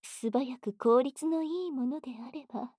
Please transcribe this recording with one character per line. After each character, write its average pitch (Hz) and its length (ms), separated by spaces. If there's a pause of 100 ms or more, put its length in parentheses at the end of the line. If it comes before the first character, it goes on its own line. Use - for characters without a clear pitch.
素 - 280
早 254 280
く 202 160
効 233 280
率 277 240
の 320 160
い 349 260
い 330 40
も 247 160
の 302 140
で 262 100 (160)
あ - 40
れ 285 220
ば 247 260